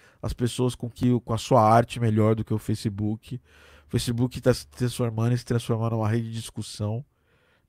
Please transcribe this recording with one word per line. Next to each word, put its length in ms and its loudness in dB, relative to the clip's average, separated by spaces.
as 100 -6
pessoas 420 -2
com 160 -10
que, 300 2
com 140 -6
a 40 0
sua 240 4
arte 380 4
melhor 360 4
do 100 -4
que 80 -4
o 60 -2
Facebook. 840 -4
O 20 -20
Facebook 500 -2
tá 140 4
se 140 -10
transformando 680 -2
e 40 2
se 60 -6
transformando 540 -2
numa 100 0
rede 220 -2
de 100 -8
discussão, 640 -8